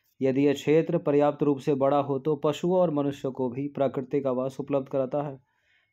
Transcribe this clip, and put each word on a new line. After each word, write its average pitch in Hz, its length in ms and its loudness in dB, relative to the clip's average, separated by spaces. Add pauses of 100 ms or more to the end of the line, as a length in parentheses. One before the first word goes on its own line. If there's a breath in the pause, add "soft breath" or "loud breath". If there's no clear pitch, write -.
(220)
यदि 131 200 2
यह 143 120 4
क्षेत्र 147 460 2
पर्याप्त 147 440 2
रूप 143 160 2
से 147 160 0
बड़ा 139 240 2
हो 135 200 -2
तो 151 180 0
पशुओं 175 420 0
और 175 140 2
मनुष्यों 143 400 -2
को 127 160 -2
भी 139 200 -6
प्राकृतिक 139 580 -2
आवास 131 320 -4
उपलब्ध 135 300 -4
कराता 135 340 -2
है। 135 160 -10 (540)